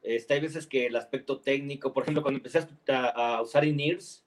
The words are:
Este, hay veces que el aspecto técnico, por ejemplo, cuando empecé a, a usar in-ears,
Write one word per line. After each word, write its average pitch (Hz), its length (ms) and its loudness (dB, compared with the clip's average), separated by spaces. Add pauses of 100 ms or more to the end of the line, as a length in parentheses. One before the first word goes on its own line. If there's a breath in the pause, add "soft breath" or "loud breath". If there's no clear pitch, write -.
Este, 117 320 0
hay 143 60 2
veces 156 260 -6
que 123 200 2
el 117 100 -2
aspecto 135 440 -4
técnico, 139 540 -2
por 135 80 0
ejemplo, 151 200 0
cuando 139 160 0
empecé 160 280 0 (220)
a, 120 480 2
a 113 60 0
usar 147 220 4
in-ears, 151 640 -2